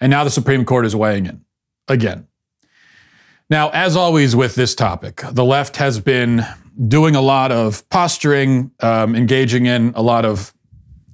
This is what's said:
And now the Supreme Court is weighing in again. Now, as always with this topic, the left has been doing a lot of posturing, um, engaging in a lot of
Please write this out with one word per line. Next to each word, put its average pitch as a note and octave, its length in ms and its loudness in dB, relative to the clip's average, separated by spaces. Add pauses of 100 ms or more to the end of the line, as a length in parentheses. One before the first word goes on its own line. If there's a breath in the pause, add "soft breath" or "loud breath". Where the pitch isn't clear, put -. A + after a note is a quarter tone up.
And C3 80 2
now C#3+ 160 2
the C#3+ 40 -2
Supreme C3 360 -2
Court B2 200 0
is A2 120 -2
weighing G#2 300 -2
in - 180 -16 (420)
again. A2 400 -2 (1200 soft breath)
Now, D3+ 200 0
as E3+ 260 0
always D#3+ 400 2
with B2 200 0
this B2 200 -2
topic, - 560 -6
the B2+ 140 0
left C3+ 320 0
has C3 240 -2
been A#2+ 440 0 (440 loud breath)
doing D3+ 260 4
a C3+ 60 2
lot C3+ 320 2
of A2 360 -2
posturing, C#3 800 0 (100)
um, A2+ 340 0
engaging B2 500 0
in A#2+ 300 0
a A2+ 60 -4
lot A#2 240 2
of G#2+ 280 -4 (600)